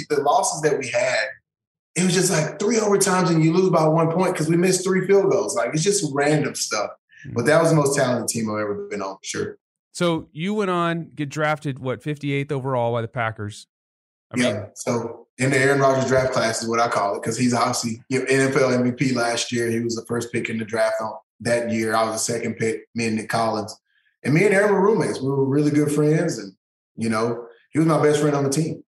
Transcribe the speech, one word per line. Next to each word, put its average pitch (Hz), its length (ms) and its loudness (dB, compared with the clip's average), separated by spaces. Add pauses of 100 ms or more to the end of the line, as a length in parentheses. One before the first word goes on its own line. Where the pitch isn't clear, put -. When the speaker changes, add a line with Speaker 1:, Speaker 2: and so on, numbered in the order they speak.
Speaker 1:
The 147 140 0
losses 156 400 2
that 147 160 2
we 127 100 -6
had, 107 360 0 (720)
it 180 80 2
was 175 100 2
just, 185 160 2
like, 156 280 -2
three 226 180 0
overtimes 196 540 2
and 160 140 4
you 160 80 4
lose 185 180 4
by 160 160 4
one 160 240 2
point 180 260 0
'cause 151 120 -2
we 170 80 4
missed 185 280 2
three 185 220 0
field 196 240 4
goals. 202 260 0
Like, - 180 -2
it's 156 80 0
just 165 320 0
random 143 400 0
stuff. - 360 -4 (360)
Speaker 2:
Mm-hmm. 123 100 -14
Speaker 1:
But 117 100 -2
that 156 140 6
was 160 100 4
the 156 60 4
most 147 200 2
talented 120 320 0
team 110 220 -4
I've 107 100 -4
ever 101 280 -6
been 104 140 -8
on, 95 140 -10
for - 80 -20
sure. - 340 -8 (340)
Speaker 2:
So 165 400 -2
you 180 220 -6
went 202 160 -2
on, 170 440 -2
get 147 140 -6
drafted, 151 500 -4
what, 127 240 -6
fifty-eighth 143 480 -4
overall 127 420 -2
by 117 100 -2
the 113 60 -6
Packers? 110 580 -6 (640)
I 120 100 -4
Speaker 1:
Yeah, 120 120 2
Speaker 2:
mean, 101 100 -6 (120)
Speaker 1:
so 117 500 -6 (140)
in 131 120 0
the 135 80 2
Aaron 135 220 2
Rodgers 131 280 4
draft 131 240 2
class 113 300 -2
is 117 60 -4
what 117 120 0
I 117 80 2
call 104 280 -2
it, - 60 -10
'cause 113 140 -4
he's 123 180 2
obviously, 120 540 -2
you 131 120 0
know, 127 80 -4
N 135 220 4
F 135 60 -2
L 131 160 4
M 123 120 2
V 123 80 0
P 127 220 -2
last 117 380 -2
year. 117 180 -2
He 117 100 0
was 113 160 -4
the 113 100 -8
first 120 260 -6
pick 113 160 -4
in 113 100 -6
the 113 60 -6
draft 110 360 -2
on 110 120 -6 (280)
that 117 300 0
year. 113 240 0
I 113 100 2
was - 100 -2
the - 180 -4
second 113 220 -4
pick, 113 280 -4 (120)
me 117 120 -2
and 110 100 0
Nick 110 120 -6
Collins. 110 480 -2 (480)
And 127 100 2
me 175 100 6
and 202 100 4
Aaron 202 180 4
were 185 80 4
roommates. 196 400 2
We 131 80 -2
were 135 160 0
really 147 260 2
good 147 220 2
friends, 151 460 0
and, 101 160 -12 (420)
you 110 120 -4
know, 117 380 -2 (240)
he 139 80 -2
was 160 100 4
my 147 140 4
best 151 180 4
friend 147 160 2
on 139 80 0
the 135 60 0
team. 156 380 -2